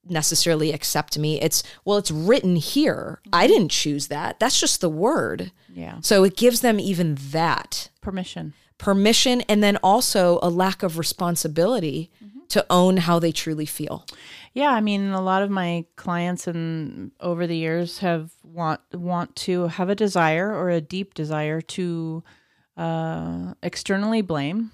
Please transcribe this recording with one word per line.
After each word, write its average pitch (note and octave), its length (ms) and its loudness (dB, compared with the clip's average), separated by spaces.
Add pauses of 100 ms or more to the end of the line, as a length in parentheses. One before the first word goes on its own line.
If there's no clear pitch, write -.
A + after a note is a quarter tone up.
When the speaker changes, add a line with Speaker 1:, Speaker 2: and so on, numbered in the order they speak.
Speaker 1:
necessarily D#3 640 0
accept - 460 -4
me. D3+ 240 0
It's, - 200 0 (220)
"Well, G#3 140 2
it's G3 120 -2
written F3+ 460 2
here. - 640 -2 (120)
I D4 120 6
Speaker 2:
Mm-hmm. F4 80 8
Speaker 1:
didn't G#3 200 4
choose C#3+ 360 -2
that. D3 320 -6
That's B3+ 180 2
just - 220 0
the F3 80 0
word." F3 640 -2 (220)
Speaker 2:
Yeah. - 260 -14
Speaker 1:
So G3 240 6
it F#3+ 140 2
gives A#3+ 240 6
them A3 180 4
even E3+ 360 0 (160)
that - 580 -2 (100)
Speaker 2:
Permission. F#3 540 -10 (240)
Speaker 1:
permission, A3+ 640 4
and G#3 200 4
then G3+ 200 4
also F#3+ 600 4
a F3 60 2
lack F3+ 340 0
of E3 160 -4
responsibility E3 1120 -2 (140)
Speaker 2:
Mm-hmm. G#3 140 -20 (100)
Speaker 1:
to - 220 0
own F#3 260 6
how E3+ 220 2
they E3+ 140 2
truly D#3 340 -4
feel. - 400 -10 (480)
Speaker 2:
Yeah, C#4 160 2
I A#3 100 2
mean, G3+ 300 0
a F#3+ 100 -2
lot F#3 220 2
of G3+ 80 -2
my E3+ 340 -2 (120)
clients F3 520 -4
and E3 720 -6
over F3 260 -4
the E3+ 100 -4
years E3 420 -4
have E3+ 320 -2 (120)
want, E3 380 -6 (120)
want F3 440 -6
to F3+ 320 -2
have F3+ 220 -4
a G#3 40 0
desire F3+ 600 0
or F3+ 160 -2
a E3+ 100 0
deep F#3 340 -8
desire D#3 460 -4
to, E3 640 -6 (520)
uh, E3 840 -6
externally G#3 600 -2
blame F3 520 -4